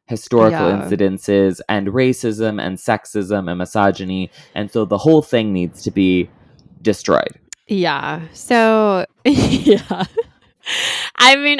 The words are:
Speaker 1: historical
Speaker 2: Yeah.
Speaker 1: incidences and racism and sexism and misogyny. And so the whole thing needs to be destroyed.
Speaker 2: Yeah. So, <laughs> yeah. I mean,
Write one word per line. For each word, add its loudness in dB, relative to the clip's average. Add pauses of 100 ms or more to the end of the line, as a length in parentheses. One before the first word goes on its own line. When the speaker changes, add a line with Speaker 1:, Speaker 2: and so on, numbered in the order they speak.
Speaker 1:
historical 2
Speaker 2:
Yeah. 0
Speaker 1:
incidences 0
and -4
racism -2
and -6
sexism -4
and -6
misogyny. -2 (240)
And -8
so -2
the -2
whole 4
thing -2
needs -4
to -4
be 2 (520)
destroyed. 0 (280)
Speaker 2:
Yeah. -4
So, 2 (100)
<laughs> -16
yeah. 2 (1120)
I 6
mean, 0